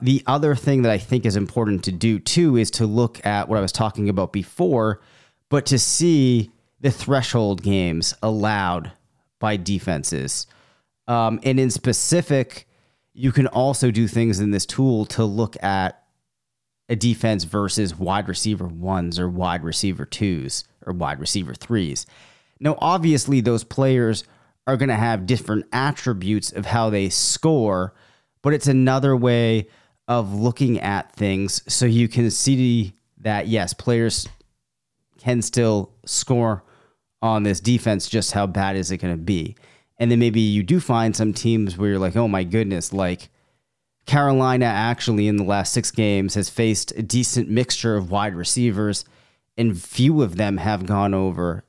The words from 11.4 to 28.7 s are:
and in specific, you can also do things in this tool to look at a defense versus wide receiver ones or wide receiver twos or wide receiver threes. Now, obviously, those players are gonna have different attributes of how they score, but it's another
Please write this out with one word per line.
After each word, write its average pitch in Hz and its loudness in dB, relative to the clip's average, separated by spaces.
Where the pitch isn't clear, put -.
and 131 2
in 131 2
specific, - 0
you 127 0
can 131 4
also 127 2
do 113 2
things 113 0
in 104 0
this 98 0
tool 123 0
to - -2
look 107 -2
at 95 -2
a 120 -2
defense 110 0
versus 95 -2
wide 92 -2
receiver 92 -4
ones 87 -4
or 90 -2
wide 87 -4
receiver 82 -4
twos 87 -4
or 95 -6
wide 85 -4
receiver 78 -6
threes. 90 -4
Now, 147 0
obviously, 156 2
those 117 0
players 127 0
are 135 2
gonna 127 0
have 107 0
different 107 -2
attributes 107 -2
of 101 -6
how 113 0
they 98 0
score, 107 0
but 143 0
it's 143 0
another 131 4